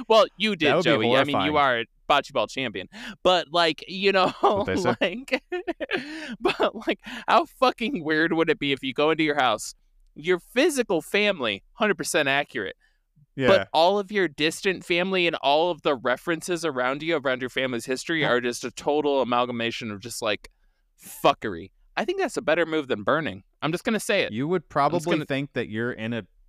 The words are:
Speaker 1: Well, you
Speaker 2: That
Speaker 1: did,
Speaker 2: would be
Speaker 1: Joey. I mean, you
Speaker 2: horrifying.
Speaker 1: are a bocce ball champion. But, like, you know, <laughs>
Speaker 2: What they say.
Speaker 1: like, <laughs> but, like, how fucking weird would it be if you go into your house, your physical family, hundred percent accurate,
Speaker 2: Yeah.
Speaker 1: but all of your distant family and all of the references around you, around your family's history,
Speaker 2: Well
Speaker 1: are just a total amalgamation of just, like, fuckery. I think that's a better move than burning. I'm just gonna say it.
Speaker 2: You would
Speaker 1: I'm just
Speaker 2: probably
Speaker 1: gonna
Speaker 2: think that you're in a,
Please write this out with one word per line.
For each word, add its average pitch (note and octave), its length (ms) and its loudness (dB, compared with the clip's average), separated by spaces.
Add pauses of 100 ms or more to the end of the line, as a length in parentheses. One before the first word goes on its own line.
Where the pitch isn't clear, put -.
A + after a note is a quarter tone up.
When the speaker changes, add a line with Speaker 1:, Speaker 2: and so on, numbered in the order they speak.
Speaker 1:
Well, A3 180 6 (100)
you G3+ 200 -2
Speaker 2:
That - 20 -6
Speaker 1:
did, D3 160 2
Speaker 2:
would F3 80 2
be C#3+ 80 2 (160)
Speaker 1:
Joey. A#2+ 100 4
I C3+ 60 6
mean, C#3+ 200 -2
you D3+ 100 0
Speaker 2:
horrifying. D3+ 40 0
Speaker 1:
are C3 260 2
a - 20 -10 (260)
bocce C#3+ 220 2
ball A#2 160 0
champion. G#2 400 -6 (340)
But, E3+ 300 2
like, E3 340 0
you F#3+ 240 0
know, F#3+ 260 4
<laughs> - 40 -20
Speaker 2:
What G3+ 260 2
they F#3+ 100 -2
say. G3 240 0
Speaker 1:
like, A3+ 400 -2 (100)
<laughs> D#4 880 -8
but, - 340 0 (120)
like, G#3 120 -2 (300)
how - 160 4
fucking A#3+ 600 -2
weird D#3+ 280 2
would E3 180 2
it A#2 80 0
be C#3+ 140 0
if C3 100 -2
you C3 120 -6
go D3 160 2
into D#3+ 120 2
your D3 160 0
house, A#2 360 0 (400)
your E3+ 240 0
physical B3 640 0
family, E3+ 600 0 (120)
hundred G#3 240 2
percent D3+ 300 0
accurate, C3+ 460 -2 (640)
Speaker 2:
Yeah. C3+ 120 2
Speaker 1:
but G2+ 240 4
all F3 260 4
of G3 120 -4
your G3 180 0
distant D#3 560 -2
family F3+ 420 0
and D#3+ 100 0
all D#3 340 2
of D3+ 120 -6
the D3+ 120 2
references D#3+ 680 -2
around C3+ 380 -2
you, D#3+ 140 0
around B2+ 260 -2
your B2+ 80 -4
family's B2 360 -2
history, D3 360 -2
Speaker 2:
Well B2 100 2
Speaker 1:
are B2 80 4
just B2 240 -4
a B2 60 -8
total C#3+ 500 0
amalgamation A#2+ 720 -2
of G2+ 100 -10
just, A#2 220 -12
like, G#2 280 -2 (480)
fuckery. G2 720 -2 (280)
I F#3+ 80 0
think G4 120 -4
that's F4+ 200 -4
a C3+ 40 -2
better D#3+ 240 2
move D#3 220 -2
than G#2+ 140 -4
burning. A2+ 400 -2 (180)
I'm D3+ 120 -2
just F3+ 120 -6
gonna A3 160 0
say G3 220 0
it. G#2 100 -4
Speaker 2:
You B2+ 160 -4
would F3+ 140 -2
Speaker 1:
I'm - 20 -20
just - 60 -20
Speaker 2:
probably D3+ 460 0
Speaker 1:
gonna D3+ 100 -2
Speaker 2:
think C#3 260 -4
that A2+ 160 -4
you're A2+ 240 -4
in A2+ 220 -6
a, G#2+ 120 -6 (220)